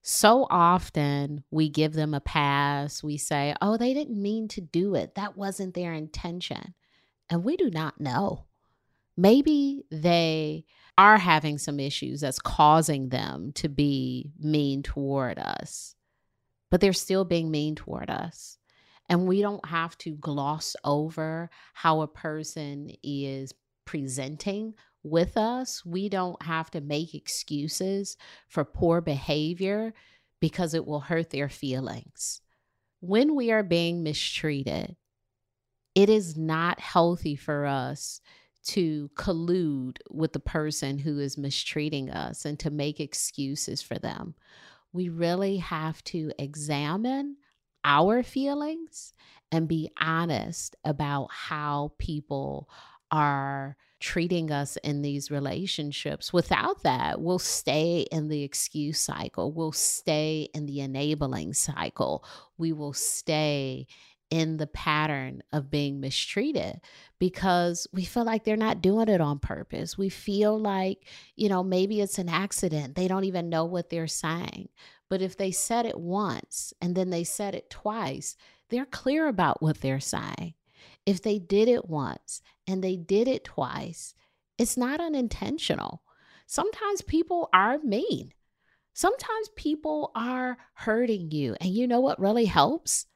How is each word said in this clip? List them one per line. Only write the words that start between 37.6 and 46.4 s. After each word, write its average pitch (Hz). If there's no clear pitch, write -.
us 139
to 156
collude 165
with 156
the 147
person 151
who 143
is 139
mistreating 139
us 120
and 147
to 156
make 147
excuses 139
for -
them. -
We 175
really 175
have 160
to 156
examine 156